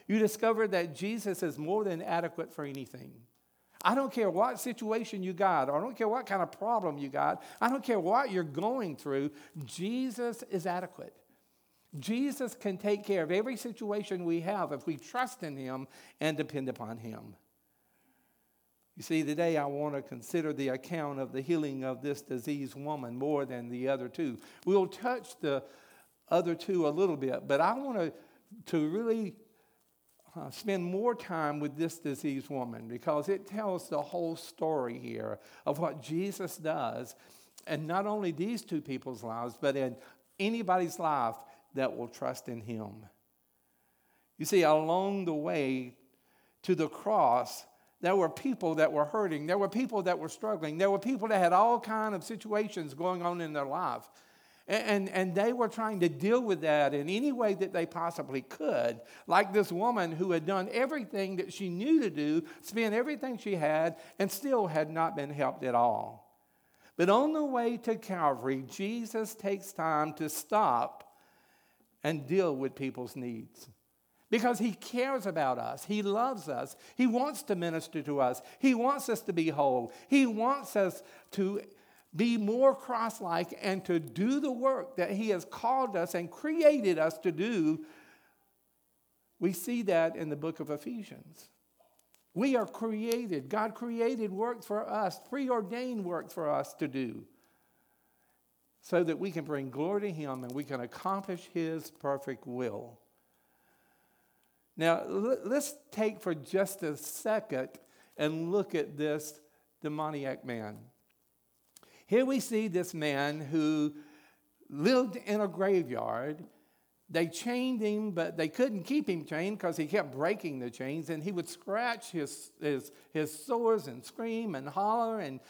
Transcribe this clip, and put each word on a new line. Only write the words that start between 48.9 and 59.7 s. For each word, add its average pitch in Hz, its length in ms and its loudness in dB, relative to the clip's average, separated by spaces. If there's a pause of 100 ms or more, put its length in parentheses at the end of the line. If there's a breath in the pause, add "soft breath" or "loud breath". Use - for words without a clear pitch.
were 147 140 4
hurting. 156 400 -2
There 185 120 2
were 196 100 2
people 220 340 0
that 175 160 2
were 156 100 -6
struggling. 160 480 -4
There 196 140 4
were 196 80 4
people 220 300 -2
that 214 100 4
had 175 140 6
all 233 280 8
kind 220 340 -2
of 175 80 -4
situations 208 720 -4
going 175 280 -2
on 175 180 0
in 160 120 -4
their 143 120 -2
life. 139 440 -2 (600 soft breath)
A-, - 40 0
and, 202 380 2
and 185 240 0
they 214 180 4
were 240 160 2
trying 220 320 -2
to 175 80 6
deal 185 320 4
with 196 220 0
that 147 300 6
in 143 160 0
any 247 240 2
way 220 220 2
that 190 180 -2
they 165 140 2
possibly 156 560 -4
could. 120 580 0 (260 loud breath)
Like 190 260 4
this 202 200 4